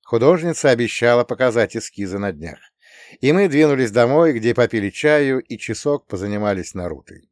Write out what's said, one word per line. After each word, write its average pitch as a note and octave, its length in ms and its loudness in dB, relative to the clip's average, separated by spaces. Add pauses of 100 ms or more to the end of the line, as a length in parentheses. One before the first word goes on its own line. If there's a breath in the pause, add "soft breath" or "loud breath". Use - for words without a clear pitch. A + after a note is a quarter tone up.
Художница D#3 680 0
обещала A#2+ 540 2
показать A#2 520 -2
эскизы G2+ 400 -8
на G2+ 160 -4
днях. D#2 260 -14 (640 loud breath)
И C3 100 2
мы F#3+ 180 2
двинулись C#3 420 2
домой, C3 420 4
где A2+ 220 0
попили A2 340 0
чаю C#3+ 520 0
и A2+ 180 -12
часок C#3+ 480 -4
позанимались G2+ 680 -4
нарутой. F2 600 -12